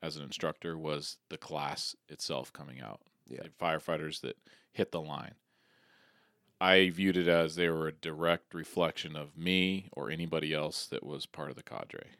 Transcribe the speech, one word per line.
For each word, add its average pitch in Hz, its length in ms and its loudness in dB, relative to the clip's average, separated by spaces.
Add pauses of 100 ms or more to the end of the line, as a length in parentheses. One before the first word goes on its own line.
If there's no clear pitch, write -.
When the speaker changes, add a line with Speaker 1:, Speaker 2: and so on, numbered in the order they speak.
Speaker 1:
as 78 160 -8
an 76 40 -10
instructor, 80 540 -4
was 76 400 -6 (140)
the 78 80 -10
class - 580 -6 (140)
itself 69 420 -6
coming 65 300 -16
out. 52 180 -12 (260)
Speaker 2:
Yeah. - 180 -12
Speaker 1:
The 82 40 -16
firefighters 78 720 -2
that - 160 -6 (360)
hit - 200 0
the 85 80 -2
line. 76 340 -10 (1300)
I 92 300 8
viewed 92 260 4
it 87 120 6
as 85 260 6
they 85 160 4
were 80 180 0
a 78 40 -4
direct 82 600 -2
reflection 82 640 -2
of 73 220 -10
me 92 540 2
or - 180 -6
anybody 80 420 -2
else 76 360 -2
that - 160 -6
was 73 200 -8
part - 260 -10
of 67 60 -10
the - 60 -18
cadre. - 460 -12 (120)